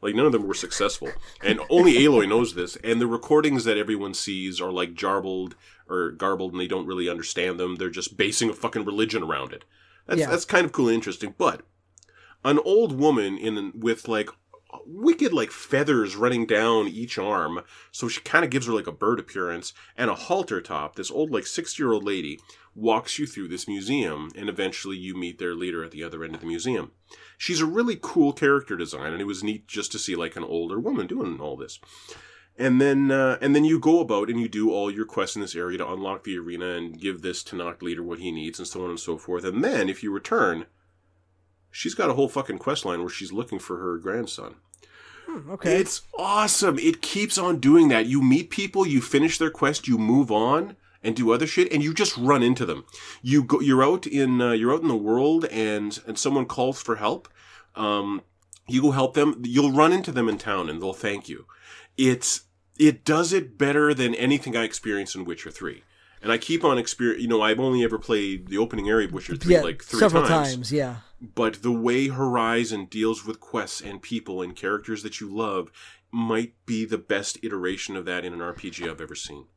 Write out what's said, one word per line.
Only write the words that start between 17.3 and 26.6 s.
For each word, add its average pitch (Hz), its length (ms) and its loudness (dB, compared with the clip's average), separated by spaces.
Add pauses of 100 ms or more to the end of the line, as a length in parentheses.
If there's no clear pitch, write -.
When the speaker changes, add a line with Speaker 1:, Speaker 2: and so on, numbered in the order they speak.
Speaker 1:
so - 160 -6
she - 140 -6
kinda 165 260 2
gives 127 200 -2
her, 117 60 -2
like, 101 140 -2
a 87 60 -10
bird 107 260 0
appearance, 87 540 -8 (240)
and 120 120 0
a 92 60 -2
halter 170 460 -4
top, 76 340 -8
this 95 160 -10
old, 151 180 -2
like, 113 160 -4
sixty-year-old 120 600 -2
lady 87 340 -6 (340)
walks 110 460 -2
you 147 80 -4
through 98 220 -12
this 87 180 -10
museum, 98 680 -4
and 101 140 -10
eventually 98 480 -6
you 92 180 -10
meet 87 260 -8
their 87 160 -4
leader 85 280 -6
at 80 80 -14
the 76 140 -12
other 80 180 -10
end 80 120 -10
of 76 60 -12
the 82 60 -10
museum. 87 440 -4 (460)